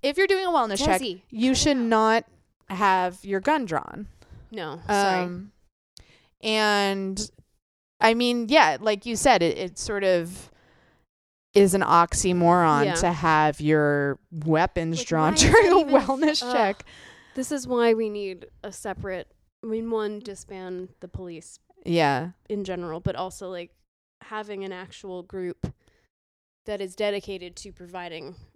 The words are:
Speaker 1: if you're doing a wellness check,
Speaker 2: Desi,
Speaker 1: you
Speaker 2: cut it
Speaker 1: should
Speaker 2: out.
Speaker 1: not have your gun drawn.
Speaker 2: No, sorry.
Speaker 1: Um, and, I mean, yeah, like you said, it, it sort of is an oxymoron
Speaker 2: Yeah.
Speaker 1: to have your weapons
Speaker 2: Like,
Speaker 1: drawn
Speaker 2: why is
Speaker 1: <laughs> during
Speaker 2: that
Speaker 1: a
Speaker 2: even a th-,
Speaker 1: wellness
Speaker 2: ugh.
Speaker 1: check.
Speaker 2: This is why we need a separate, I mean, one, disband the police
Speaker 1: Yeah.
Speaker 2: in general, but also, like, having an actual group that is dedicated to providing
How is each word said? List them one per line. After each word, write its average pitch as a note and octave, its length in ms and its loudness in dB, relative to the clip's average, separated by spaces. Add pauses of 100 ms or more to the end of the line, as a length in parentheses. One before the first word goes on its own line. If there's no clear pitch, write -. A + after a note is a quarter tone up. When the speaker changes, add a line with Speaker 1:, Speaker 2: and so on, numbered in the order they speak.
Speaker 1:
if C#4 160 -2
you're F#4+ 100 4
doing F#4+ 180 0
a F4 40 -2
wellness A#3+ 280 0
check, C#4+ 240 0
Speaker 2:
Desi, F#3+ 280 -10
Speaker 1:
you A#3+ 220 0
Speaker 2:
cut B3+ 60 2
it - 40 -
Speaker 1:
should C#4+ 160 2
Speaker 2:
out. A#3+ 60 -2
Speaker 1:
not A3 420 2 (440)
have F#3 560 0
your G3 160 -4
gun C#4+ 240 0
drawn. F3 420 -6 (420)
Speaker 2:
No, E3 380 -10
sorry. G3 380 0
Speaker 1:
Um, F3+ 260 -12 (920)
and, G#3 920 0 (680)
I A3+ 140 4
mean, A#3+ 360 0
yeah, E3 300 4
like G#3 260 -2
you A#3 100 -6
said, G#3 280 4
it, E3 140 0
it F#3 220 -8
sort G3+ 240 -6
of F3+ 460 0 (1040)
is G3 200 6
an F#3+ 80 0
oxymoron E3+ 1040 4
Speaker 2:
Yeah. F3 100 -2
Speaker 1:
to F3 160 2
have D#3 480 2
your D3 580 2 (140)
weapons E3 680 -2
Speaker 2:
Like, E3 80 -8
Speaker 1:
drawn D#3+ 260 2
Speaker 2:
why - 20 0
is - 60 2
Speaker 1:
<laughs> - 100 6
during G#4 180 8
Speaker 2:
that F#4 60 6
Speaker 1:
a F#4 60 8
Speaker 2:
even C#4+ 80 -2
a - 100 2
th-, - 80 -2
Speaker 1:
wellness D4 360 0
Speaker 2:
ugh. B3 120 -6
Speaker 1:
check. G#3 300 0 (500)
Speaker 2:
This C4 160 -8
is C4 160 -6
why A#3+ 260 2
we A3 160 -2
need G3 380 -10 (160)
a G3 80 -12
separate, F#3+ 560 -10 (360)
I A#3 40 -12
mean, A3+ 240 -6
one, G#3+ 280 -4
disband F#3 680 -12 (120)
the F3+ 80 -16
police E3+ 500 -16 (260)
Speaker 1:
Yeah. D#3+ 440 0 (200)
Speaker 2:
in G3+ 140 -6
general, F3 380 -8
but F#3 140 -4
also, F3+ 340 -10
like, F3 220 -12 (500)
having G#3 420 -12
an F#3 80 -10
actual F#3 520 -14
group F#3 500 -10 (920)
that G#3 140 -8
is F#3 160 -10
dedicated G3 640 -6
to G3+ 160 -18
providing F3 640 -14 (200)